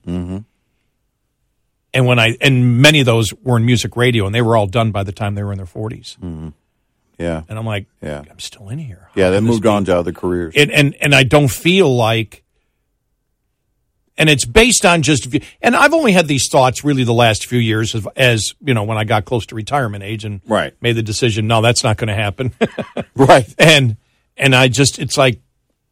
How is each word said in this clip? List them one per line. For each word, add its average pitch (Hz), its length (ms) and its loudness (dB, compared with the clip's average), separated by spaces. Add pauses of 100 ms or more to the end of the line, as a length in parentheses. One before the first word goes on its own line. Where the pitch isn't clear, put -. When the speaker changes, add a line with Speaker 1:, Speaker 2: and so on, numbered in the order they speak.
Speaker 1:
Mm-hmm. 90 360 -8 (1500)
Speaker 2:
And 127 120 2
when 123 140 -2
I, 113 220 0
and 123 400 2
many 151 180 6
of 127 60 2
those 113 280 0
were 123 240 -2
in 113 80 2
music 120 300 0
radio, 120 300 2
and 101 100 -4
they 120 60 0
were 113 160 2
all 104 100 2
done 113 240 0
by 98 120 -6
the 98 100 -8
time 104 220 -6
they 101 80 -8
were 101 100 -6
in 98 40 -8
their 95 80 -12
forties. - 560 -14
Speaker 1:
Mm-hmm. 80 280 -12 (680)
Yeah. 82 300 -6
Speaker 2:
And 107 100 -10
I'm 110 80 -8
like, 104 200 -6 (160)
Speaker 1:
Yeah. 73 280 -10
Speaker 2:
"I'm 90 100 -20
still - 300 -18
in 139 100 -10
here. 120 360 -16
Speaker 1:
Yeah, 95 100 2
Speaker 2:
How 92 60 2
Speaker 1:
they 98 60 2
Speaker 2:
can 107 80 0
this 117 80 2
Speaker 1:
moved 110 100 -2
Speaker 2:
be?" 110 60 2
Speaker 1:
on 101 160 2
to 90 120 0
other 87 140 -4
careers. 87 460 -6
Speaker 2:
And, 147 140 4
and, 143 280 2
and 143 160 2
I 135 80 6
don't 147 240 4
feel 165 480 2
like, 113 480 -2 (1700)
and 156 120 -2
it's 143 140 0
based 214 420 2
on 170 180 2
just, 151 220 0
v-, 127 160 -4 (200)
and 240 140 0
I've 294 180 4
only 302 180 2
had 180 160 2
these 139 220 -2
thoughts 127 340 2
really 139 220 0
the 120 80 0
last 117 320 2
few 123 140 -2
years 110 360 -2
as, 101 100 -6 (120)
as, 120 360 0 (120)
you 135 80 0
know, 107 100 -2
when 110 140 -4
I 107 80 -4
got 110 180 -2
close 117 240 -4
to - 80 -18
retirement 110 480 -6
age 107 220 -10
and 104 200 -10
Speaker 1:
Right. 90 360 -2
Speaker 2:
made 120 160 0
the 113 60 -2
decision, 107 440 -2
"No, 113 140 2
that's 117 220 2
not 110 140 0
gonna 107 180 -6
happen." 113 440 -6
<laughs> - 560 -6
Speaker 1:
Right. 135 320 6 (100)
Speaker 2:
And, 139 380 4 (400)
and 135 180 0
I 131 140 4
just, 131 320 0
it's 143 180 -6
like 131 220 2 (520)